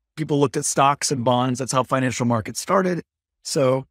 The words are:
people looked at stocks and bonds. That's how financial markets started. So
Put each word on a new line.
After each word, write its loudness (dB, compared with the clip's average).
people -2
looked 2
at -4
stocks 2
and -2
bonds. 2
That's -6
how 2
financial -2
markets -2
started. 0
So 0